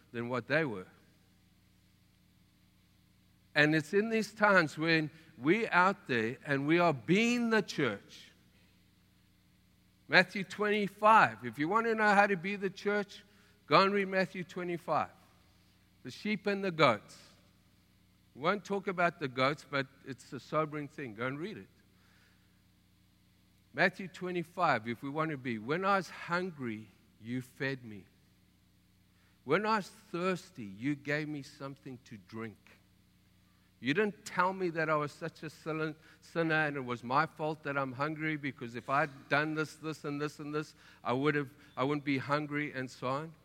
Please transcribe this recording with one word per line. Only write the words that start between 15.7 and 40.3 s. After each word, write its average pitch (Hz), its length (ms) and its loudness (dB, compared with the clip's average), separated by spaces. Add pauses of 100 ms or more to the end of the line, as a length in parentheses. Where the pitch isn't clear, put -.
The 135 80 -12
sheep - 360 -4
and 196 180 -2
the 190 60 0
goats. 143 480 2 (1160)
We 120 60 -16
won't 180 240 0
talk 196 220 -4
about 175 320 2
the 147 100 -4
goats, 131 400 0
but 135 180 -2 (200)
it's - 260 -14
a 131 80 -10
sobering 151 480 -4
thing. 127 260 -10
Go 113 120 -4
and 131 120 -4
read 170 200 -8
it. 95 100 -16 (2000)
Matthew 185 320 0
twenty-five, 170 800 -2
if 117 160 -6
we 139 60 -8
want 156 220 -2
to 147 80 -6
be, 123 200 -4
"When 139 260 -4
I 196 120 2
was 185 140 -2
hungry, 139 800 -6 (340)
you 120 180 -6
fed 135 440 -8
me. 104 200 -16 (1400)
When 165 200 2
I 220 120 2
was 196 120 -4 (220)
thirsty, 170 560 -4 (120)
you 135 160 -2
gave 147 320 -4
me 147 160 -8
something 135 640 -14
to 110 140 -16 (100)
drink. 110 280 -10 (1200)
You 131 140 -2
didn't 208 320 -2
tell 185 260 0
me 190 160 -4
that 156 220 -2
I 160 40 2
was 147 160 -2
such - 320 -12
a 165 60 -12
sin-, 156 480 -6 (240)
sinner 156 460 0
and 143 100 -4
it 135 80 -6
was 120 180 -6
my 131 220 2
fault 156 400 -6
that 139 140 -2
I'm 135 140 -4
hungry, 151 440 -4
because 127 400 -8
if 120 140 -8
I'd 147 200 2 (180)
done 151 260 0
this, 151 220 -4
this, 156 280 -10
and 143 160 -6
this, 147 180 -6